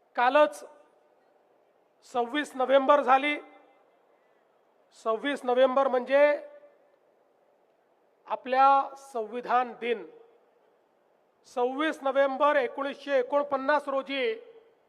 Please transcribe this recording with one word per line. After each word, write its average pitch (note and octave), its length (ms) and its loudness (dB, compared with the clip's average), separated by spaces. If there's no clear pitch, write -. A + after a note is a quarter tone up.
कालच C#4+ 480 2
सव्वीस C4+ 420 -4
नोव्हेंबर C4+ 460 4
झाली. C4+ 360 2
सव्वीस A#3 400 -4
नोव्हेंबर B3+ 440 2
म्हणजे C4+ 520 2
आपल्या C4 680 2
संविधान A#3+ 680 -4
दिन. A3 240 -6
सव्वीस C4 460 -2
नोव्हेंबर C#4 540 2
एकोणीसशे C#4 640 -4
एकोणपन्नास C#4+ 680 -2
रोजी C4+ 480 -4